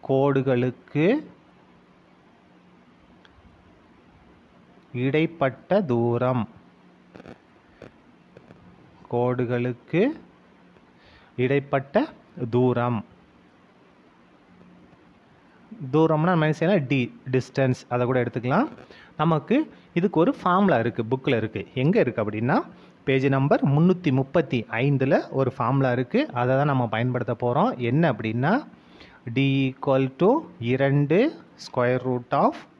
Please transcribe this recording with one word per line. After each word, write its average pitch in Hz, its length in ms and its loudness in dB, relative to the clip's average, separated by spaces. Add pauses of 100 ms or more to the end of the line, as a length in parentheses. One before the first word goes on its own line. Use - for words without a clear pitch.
கோடுகளுக்கு 135 960 0 (4000)
இடைப்பட்ட 139 880 -2
தூரம், 120 640 0 (2750)
கோடுகளுக்கு 123 920 -2 (1400)
இடைப்பட்ட 139 640 0 (440)
தூரம், 120 560 0 (2750)
தூரம்னா 156 420 2
நம்ம 156 140 2
என்ன 156 140 0
செய்யலாம்? 165 260 0
டி, 135 140 0 (300)
distance, 127 560 0
அதை 123 180 0
கூட 127 180 0
எடுத்துக்கலாம். 135 460 -2 (480)
நமக்கு 160 420 0 (340)
இதுக்கு 170 260 0
ஒரு 226 240 4
formula 180 360 2
இருக்கு, 117 240 -2
புக்ல 127 320 0
இருக்கு. 107 380 -4
எங்க 160 260 2
இருக்கு 120 240 0
அப்படின்னா, 110 340 -2 (500)
page 135 200 2
number 139 400 2
முன்னூத்தி 165 440 2
முப்பத்தி 135 600 -2
ஐந்துல 135 580 0
ஒரு 131 280 -2
formula 127 340 0
இருக்கு. 160 380 -2 (100)
அதை 127 160 2
தான் 143 180 0
நம்ம 123 140 0
பயன்படுத்த 113 560 -2
போறோம். 135 340 0
என்ன 131 340 0
அப்படின்னா, 113 400 -2 (840)
D 135 40 0 (280)
equal 135 360 0 (160)
to 175 80 4 (440)
இரண்டு 139 460 2 (460)
square 127 420 -2
root 123 360 -4
of 262 120 2 (260)